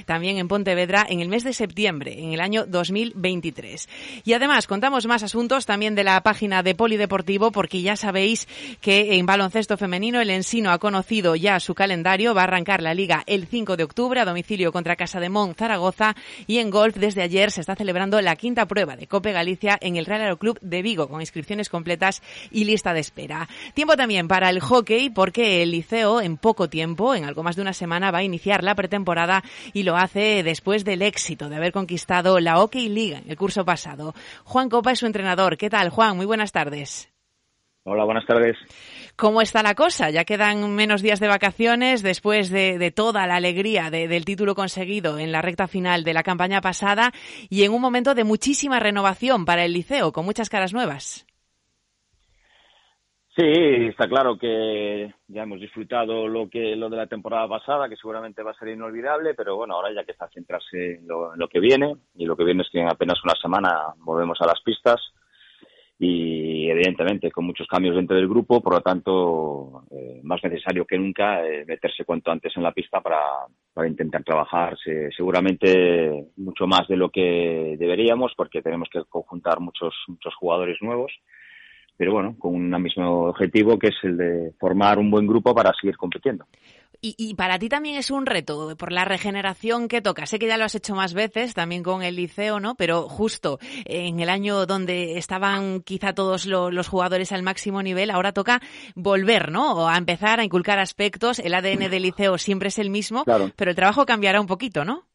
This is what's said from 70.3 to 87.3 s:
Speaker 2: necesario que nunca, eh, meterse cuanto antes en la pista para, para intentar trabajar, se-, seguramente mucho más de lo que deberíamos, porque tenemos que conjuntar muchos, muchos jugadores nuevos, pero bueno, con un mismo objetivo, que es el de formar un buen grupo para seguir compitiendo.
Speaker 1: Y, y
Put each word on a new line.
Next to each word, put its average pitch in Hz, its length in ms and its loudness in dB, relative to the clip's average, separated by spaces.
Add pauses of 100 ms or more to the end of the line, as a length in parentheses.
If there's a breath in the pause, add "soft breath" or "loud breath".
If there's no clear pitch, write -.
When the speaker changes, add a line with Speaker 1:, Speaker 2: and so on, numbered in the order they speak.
Speaker 2:
necesario 87 440 -4
que 95 120 -2
nunca, 95 480 0
eh, 76 220 -4
meterse 82 380 -6
cuanto 85 260 -2
antes 82 240 -6
en 87 80 -4
la 85 80 0
pista 92 300 -4
para, 78 200 0 (520)
para 82 160 -2
intentar 78 340 -4
trabajar, 85 580 0
se-, 78 300 -4
seguramente 90 1160 2 (100)
mucho 95 300 -4
más 92 200 4
de 95 80 2
lo 92 140 2
que 85 680 0
deberíamos, 117 600 2
porque 82 240 -4
tenemos 82 280 -4
que 85 200 -6
conjuntar 85 500 -4
muchos, 87 340 -8 (140)
muchos 85 280 -12
jugadores 90 440 -2
nuevos, 120 320 -6 (840 loud breath)
pero 90 140 2
bueno, 107 260 0
con 87 160 -4
un 87 160 -2 (140)
mismo 87 460 0
objetivo, 104 500 4
que 110 80 2
es 98 160 2
el 90 140 0
de 85 420 -2
formar 101 400 4
un 104 100 2
buen 104 160 4
grupo 113 300 4
para 101 240 6
seguir 98 160 -2
compitiendo. 95 500 -6 (540 soft breath)
Speaker 1:
Y, 220 180 -10
y 220 180 -6